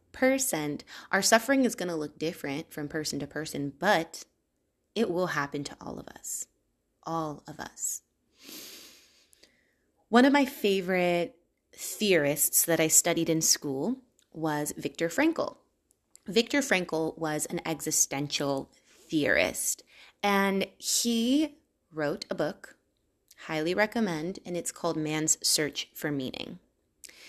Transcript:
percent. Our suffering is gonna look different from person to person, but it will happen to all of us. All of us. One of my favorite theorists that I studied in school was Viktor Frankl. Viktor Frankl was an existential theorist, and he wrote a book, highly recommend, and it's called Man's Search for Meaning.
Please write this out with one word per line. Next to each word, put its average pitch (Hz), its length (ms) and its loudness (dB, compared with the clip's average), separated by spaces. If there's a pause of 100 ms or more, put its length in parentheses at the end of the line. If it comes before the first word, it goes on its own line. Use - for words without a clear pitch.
(100)
percent. 180 720 0 (300)
Our 190 100 2
suffering 254 420 4
is 240 120 2
gonna 175 180 -4
look 151 240 -6
different 156 540 -6
from 147 160 -8
person 151 320 -6
to 143 80 -8
person, 143 500 -6
but 175 460 0 (720)
it 214 120 2
will 175 200 0
happen 143 340 -4
to - 180 -10
all - 200 -12
of - 80 -16
us. - 400 -12 (560)
All 160 420 -6
of 151 140 -14
us. - 420 -8 (2000)
One 240 160 8
of 277 80 8
my 285 120 6
favorite 180 920 0 (360)
theorists 160 920 2
that 165 160 2
I 160 80 4
studied 165 420 4
in 160 100 2
school 156 580 0 (340)
was 151 440 -2
Viktor 160 320 -4
Frankl. - 500 0 (680)
Viktor 233 360 2
Frankl 170 540 0
was 156 300 -4
an 175 180 -4
existential 143 1080 -2 (360)
theorist, 107 760 2 (360)
and 196 460 2 (120)
he 247 800 0 (340)
wrote 156 360 -4
a 196 60 -4
book, 170 400 -6 (720)
highly 160 280 -2
recommend, 190 680 0
and 180 100 -8
it's 170 160 -4
called 160 280 -4
Man's 156 440 0
Search - 520 -2
for 156 160 -4
Meaning. 143 480 -6 (720)